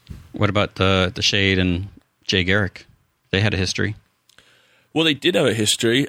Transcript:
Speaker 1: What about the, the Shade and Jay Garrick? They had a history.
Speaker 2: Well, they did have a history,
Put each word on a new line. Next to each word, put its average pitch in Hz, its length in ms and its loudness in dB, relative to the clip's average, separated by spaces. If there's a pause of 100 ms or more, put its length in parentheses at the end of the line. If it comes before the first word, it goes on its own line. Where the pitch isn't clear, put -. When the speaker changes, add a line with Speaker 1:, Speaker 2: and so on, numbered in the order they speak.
(320)
Speaker 1:
What 104 200 0
about 101 240 0
the, 95 400 2
the 104 80 -4
Shade 98 340 2
and 92 300 0 (360)
Jay 95 200 0
Garrick? 95 420 -2 (460)
They 95 100 2
had 107 140 0
a - 20 -2
history. 98 380 -4 (960)
Speaker 2:
Well, 160 100 0
they 160 120 0
did 165 180 0
have 165 140 2
a 101 60 2
history, 117 560 0